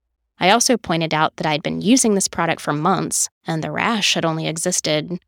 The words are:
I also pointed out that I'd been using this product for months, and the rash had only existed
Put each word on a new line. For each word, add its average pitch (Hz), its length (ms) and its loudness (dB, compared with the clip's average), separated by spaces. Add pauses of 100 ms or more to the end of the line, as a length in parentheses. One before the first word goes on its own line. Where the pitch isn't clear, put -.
(400)
I 180 100 6
also 233 260 4
pointed 165 360 -2
out 156 220 2
that 165 140 -4
I'd 151 160 0
been 165 180 -4
using 220 320 4
this 190 140 0
product 165 320 -2
for - 120 -2
months, 156 560 0 (160)
and 160 160 -4
the 156 120 -6
rash 185 420 0
had 165 100 -2
only 160 220 -2
existed 160 800 -2